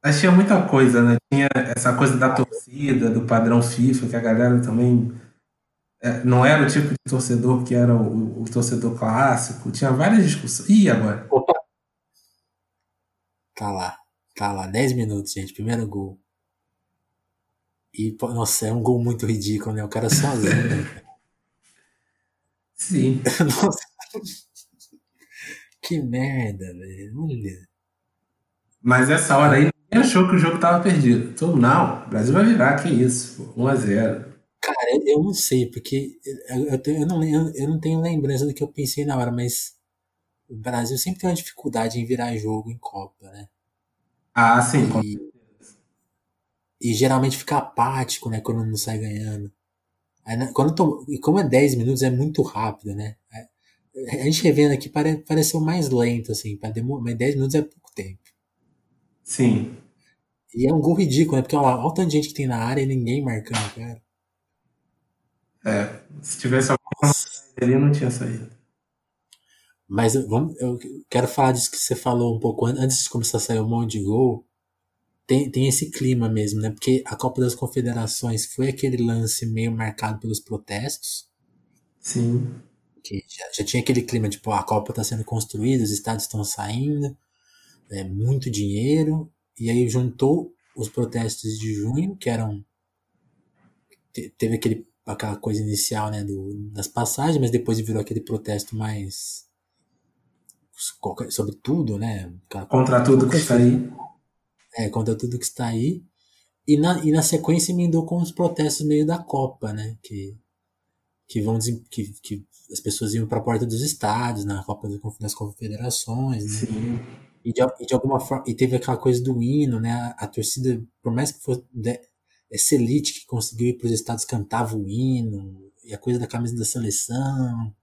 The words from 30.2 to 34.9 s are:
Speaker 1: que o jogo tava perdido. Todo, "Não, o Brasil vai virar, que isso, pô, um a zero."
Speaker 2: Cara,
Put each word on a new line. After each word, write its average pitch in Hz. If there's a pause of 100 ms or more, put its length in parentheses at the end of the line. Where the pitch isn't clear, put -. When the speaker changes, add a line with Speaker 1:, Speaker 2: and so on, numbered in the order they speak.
Speaker 1:
que 185
o -
jogo 165
tava 175
perdido. 143
Todo, 165
"Não, 143
o -
Brasil 110
vai 202
virar, 143
que 170
isso, 123 (100)
pô, 117
um 131
a 139
zero." 110 (340)
Speaker 2:
Cara, - (180)